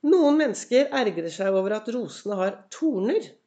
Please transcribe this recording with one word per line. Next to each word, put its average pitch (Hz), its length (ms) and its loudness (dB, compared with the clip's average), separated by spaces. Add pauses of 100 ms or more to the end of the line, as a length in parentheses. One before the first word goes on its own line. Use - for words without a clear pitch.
Noen 302 340 6
mennesker 269 540 0
ergrer 175 400 -2
seg 196 240 0
over 202 240 -2
at 214 160 -10
rosene 208 420 -6
har 196 220 -4 (100)
torner. 294 640 -2 (140)